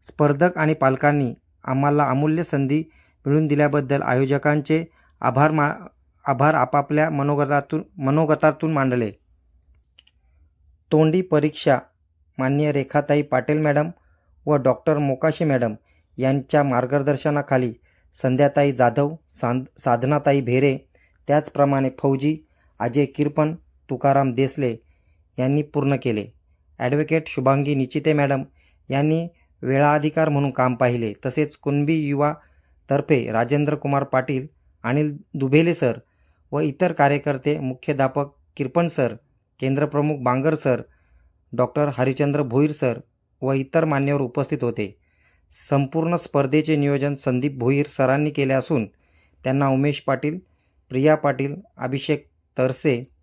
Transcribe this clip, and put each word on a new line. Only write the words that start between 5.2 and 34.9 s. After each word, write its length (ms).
आभार 300
मा-, 220
आभार 280
आपापल्या 560
मनोगतातून, 720
मनोगतातून 720
मांडले. 380
तोंडी 280
परीक्षा 580
माननीय 340
रेखाताई 500
पाटील 380
मॅडम 300
व 100
डॉक्टर 420
मोकाशी 460
मॅडम 300
यांच्या 440
मार्गदर्शनाखाली 1120
संध्याताई 500
जाधव, 420
सांद-, 500
साधनाताई 600
भेरे, 380
त्याचप्रमाणे 680
फौजी 400
अजय 260
किरपण, 500
तुकाराम 420
देसले 440
यांनी 240
पूर्ण 400
केले. 240
ॲडव्होकेट 480
शुभांगी 480
निचिते 380
मॅडम 300
यांनी 380
वेळाधिकार 680
म्हणून 220
काम 240
पाहिले, 380
तसेच 300
कुणबी 380
युवा 400
तर्फे 420
राजेंद्र 420
कुमार 300
पाटील, 420
अनिल 320